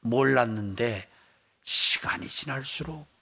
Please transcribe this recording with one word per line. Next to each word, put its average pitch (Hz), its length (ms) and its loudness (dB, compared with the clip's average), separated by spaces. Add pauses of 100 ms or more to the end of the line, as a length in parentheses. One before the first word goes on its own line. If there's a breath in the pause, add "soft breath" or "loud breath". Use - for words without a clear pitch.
몰랐는데 113 1040 2 (560 soft breath)
시간이 - 640 0
지날수록 147 800 -6 (140)